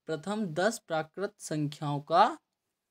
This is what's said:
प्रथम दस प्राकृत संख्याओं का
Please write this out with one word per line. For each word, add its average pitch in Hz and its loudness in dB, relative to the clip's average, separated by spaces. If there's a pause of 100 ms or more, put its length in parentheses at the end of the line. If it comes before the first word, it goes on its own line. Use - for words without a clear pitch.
प्रथम 190 -4
दस 180 0
प्राकृत 170 -6
संख्याओं 147 -4
का 208 4 (520)